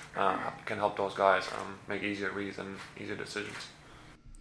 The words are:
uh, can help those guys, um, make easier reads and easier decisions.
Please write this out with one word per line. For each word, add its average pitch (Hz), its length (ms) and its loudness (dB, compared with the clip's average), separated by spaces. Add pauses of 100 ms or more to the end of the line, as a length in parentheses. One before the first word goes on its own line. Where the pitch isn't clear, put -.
(160)
uh, 95 220 4 (260)
can 107 140 -2
help 101 180 4
those 98 160 2
guys, 98 320 8 (140)
um, 98 280 -6
make 101 160 -2
easier 101 280 0
reads 98 280 -4
and 95 180 -6 (220)
easier 104 180 -6
decisions. - 520 -6 (720)